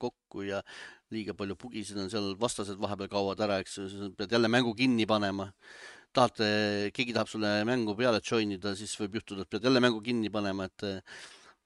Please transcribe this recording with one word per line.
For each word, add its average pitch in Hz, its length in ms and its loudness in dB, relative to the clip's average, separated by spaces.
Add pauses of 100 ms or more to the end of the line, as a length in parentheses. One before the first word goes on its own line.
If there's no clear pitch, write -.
kokku - 460 -8
ja 98 100 -2 (560)
liiga 104 240 -6
palju 98 240 -4
bugisid 104 400 -8
on 92 80 -4
seal, 101 300 -2
vastased 101 420 -2
vahepeal 98 300 -4
kaovad 98 340 0
ära, 101 160 2
eks - 160 -10
ju, 101 140 -6
siis 101 260 -8
pead 104 160 -2
jälle 117 160 4
mängu 120 240 4
kinni 117 320 4
panema. 98 400 2 (640)
Tahad, 120 320 4
eh, 104 480 2
keegi 120 240 -4
tahab 110 160 2
sulle 107 220 0 (180)
mängu 113 240 0
peale 117 240 4
join 107 380 0
ida, 98 180 -4
siis 104 240 -8
võib 107 220 -4
juhtuda, 98 260 -8
et - 80 -8
pead 110 160 2
jälle 123 140 6
mängu 110 180 2
kinni 110 320 -2
panema, 98 320 -2
et, - 240 -10
eh, - 320 -10 (440)